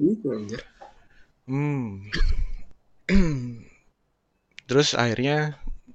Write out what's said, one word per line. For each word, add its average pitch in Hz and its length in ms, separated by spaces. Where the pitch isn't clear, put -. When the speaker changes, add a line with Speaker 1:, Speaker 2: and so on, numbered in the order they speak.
Speaker 1:
gitu, 214 240
anjir. 107 300
Speaker 2:
Hmm. 131 560
<clears throat> 131 560
Terus 143 240
akhirnya 139 640